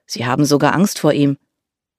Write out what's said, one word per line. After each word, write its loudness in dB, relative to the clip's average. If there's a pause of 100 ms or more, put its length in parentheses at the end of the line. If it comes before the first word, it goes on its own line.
Sie -8
haben 0
sogar 2
Angst 0
vor 2
ihm.“ 0 (600)